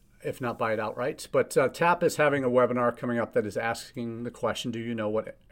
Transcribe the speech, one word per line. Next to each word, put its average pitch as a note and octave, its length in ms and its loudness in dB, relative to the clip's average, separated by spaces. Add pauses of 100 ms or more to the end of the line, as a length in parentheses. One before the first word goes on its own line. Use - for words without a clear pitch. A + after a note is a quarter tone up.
(220)
if C#3 200 -8
not A#2 180 -4
buy A2 140 0
it G#2+ 80 -2
outright. B2 500 -6
But, C3 240 2
uh, C3+ 140 4
tap F3 340 2
is D#3 140 2
having C#3+ 260 4
a B2+ 60 2
webinar B2 460 4
coming A#2+ 240 -2
up A2 140 -2
that A2+ 120 2
is G2+ 100 -6
asking A#2 680 -6
the A#2+ 80 -6
question, A#2 380 -4
"Do A2+ 100 -6
you A#2 140 -6
know A2 140 -2
what G#2+ 300 -2 (140)